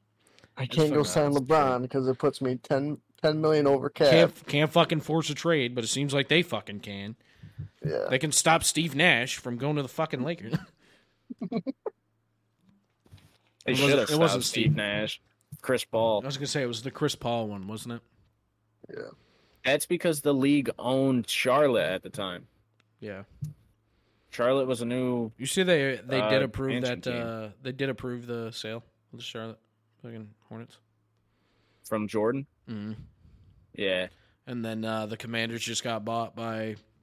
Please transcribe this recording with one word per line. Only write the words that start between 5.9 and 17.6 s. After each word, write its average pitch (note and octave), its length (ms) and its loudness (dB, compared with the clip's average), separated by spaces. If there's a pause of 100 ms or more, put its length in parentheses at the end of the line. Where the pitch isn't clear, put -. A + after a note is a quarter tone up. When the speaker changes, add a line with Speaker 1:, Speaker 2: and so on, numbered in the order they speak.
Speaker 2:
like C#3 140 2
they E3+ 160 4
fucking G#2 380 -6
can. G2+ 340 -10 (720)
Speaker 1:
Yeah. F2 240 -2
Speaker 2:
They C3 80 2
can D3 140 -2
stop - 320 4
Steve D#3 320 0
Nash C#3 400 2
from A#2+ 220 -8
going D3 180 0
to C#3+ 60 0
the B2+ 60 -6
fucking D3+ 360 -4
Lakers. D#3 300 -6 (880)
<laughs> G3 80 -6 (2250)
Speaker 3:
They C3 60 0
Speaker 2:
It C3+ 80 2
wasn't, C#3 100 4
Speaker 3:
should C#3+ 80 6
have A2 120 2
Speaker 2:
it D3+ 80 2
wasn't D#3+ 260 4
Speaker 3:
stopped - 0 -
Steve G#2+ 200 0
Speaker 2:
Steve. - 120 4
Speaker 3:
Nash. G#2 440 -2 (400)
Chris B2+ 240 -2
Paul. A2 380 2
Speaker 2:
I B2+ 40 -8
was C#3 100 -6
gonna C#3 100 -6
say C#3+ 160 -2
it B2+ 40 -2
was A#2 160 -6
the C3 80 -8
Chris D3 240 -2
Paul A#2 340 -4
one, G2 180 -10